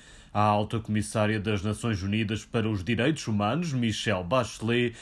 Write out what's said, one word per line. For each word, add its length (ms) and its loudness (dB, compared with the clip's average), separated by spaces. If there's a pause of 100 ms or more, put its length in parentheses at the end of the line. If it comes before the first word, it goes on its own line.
(340)
A 80 2
alta 380 2
comissária 640 0
das 200 0
Nações 400 -2
Unidas 440 -2
para 240 -2
os 160 -2
Direitos 420 0
Humanos, 460 0
Michelle 500 0
Bachelet, 800 0